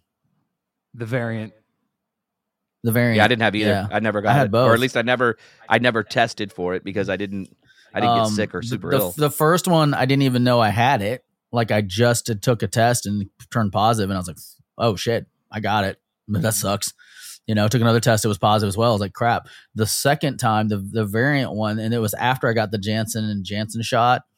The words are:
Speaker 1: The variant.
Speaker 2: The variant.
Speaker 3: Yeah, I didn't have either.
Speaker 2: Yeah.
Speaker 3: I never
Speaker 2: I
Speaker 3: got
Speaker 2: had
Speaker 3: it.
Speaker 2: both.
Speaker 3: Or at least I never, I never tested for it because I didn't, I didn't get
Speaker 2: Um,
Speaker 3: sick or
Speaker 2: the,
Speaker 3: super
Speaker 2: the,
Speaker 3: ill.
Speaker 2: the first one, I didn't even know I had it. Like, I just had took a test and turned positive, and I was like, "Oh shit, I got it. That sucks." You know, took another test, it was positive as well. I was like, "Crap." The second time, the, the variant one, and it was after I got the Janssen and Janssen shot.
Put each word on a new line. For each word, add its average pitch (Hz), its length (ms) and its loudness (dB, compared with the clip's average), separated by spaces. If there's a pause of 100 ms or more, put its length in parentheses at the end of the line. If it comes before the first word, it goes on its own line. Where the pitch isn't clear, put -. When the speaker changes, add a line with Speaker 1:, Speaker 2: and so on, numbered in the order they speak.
(920)
Speaker 1:
The 117 120 -12
variant. 113 480 -6 (1300)
Speaker 2:
The 117 80 0
variant. 117 260 2
Speaker 3:
Yeah, 107 80 6
I - 20 6
didn't 117 140 2
have 104 140 2
either. 107 160 0
Speaker 2:
Yeah. 101 200 0
Speaker 3:
I 107 80 0
never 107 200 -2
Speaker 2:
I - 20 -6
Speaker 3:
got 104 140 2
Speaker 2:
had 139 120 4
Speaker 3:
it. 98 40 -4
Speaker 2:
both. 120 180 4
Speaker 3:
Or 117 40 6
at 113 60 2
least 127 160 -2
I 120 60 0
never, 120 360 0 (300)
I 113 120 4
never 113 240 2
tested 117 500 -2
for 90 220 -4
it - 80 -6
because 98 260 -4
I 95 80 -2
didn't, 98 320 -8 (440)
I - 80 -4
didn't 120 140 4
get 113 100 2
Speaker 2:
Um, 107 80 0
Speaker 3:
sick 104 200 -2
or 90 80 -6
Speaker 2:
the, 117 60 -8
Speaker 3:
super 92 240 -6
Speaker 2:
the, - 60 4
Speaker 3:
ill. 90 200 0
Speaker 2:
the 147 140 0
first 165 360 0
one, 156 260 4
I 127 120 0
didn't 139 180 2
even 123 200 2
know 123 160 4
I 110 100 4
had 117 320 2
it. 110 220 -4 (280)
Like, 117 200 0
I 107 100 2
just 117 460 0
had 107 160 -6
took 123 180 0
a 107 60 -4
test 117 380 0
and 101 240 -4 (220)
turned 107 200 -2
positive, 107 380 2
and 98 80 -2
I - 20 -4
was 87 80 -8
like, 80 100 -12 (400)
"Oh 107 200 0
shit, 117 300 -4 (220)
I 107 120 -10
got 104 240 0
it. 98 120 -6 (300)
That 104 260 -2
sucks." 98 400 -4 (540)
You 110 80 0
know, 104 140 2
took 123 120 0
another 117 200 4
test, 110 240 2
it - 20 0
was 104 100 -2
positive 107 300 2
as 90 100 -4
well. 117 140 2
I - 20 2
was 98 80 0
like, 98 120 -6
"Crap." 117 340 -2 (260)
The 110 140 -2
second 139 500 -2
time, 110 300 2
the, 104 100 -2
the 104 280 -4
variant 120 480 0
one, 107 260 -2
and 110 140 -2
it 120 60 0
was 107 140 -2
after 127 360 0
I 113 40 0
got 107 180 -2
the 110 60 -4
Janssen 110 460 -4
and 104 220 -4
Janssen 107 360 -8
shot. 123 420 2 (140)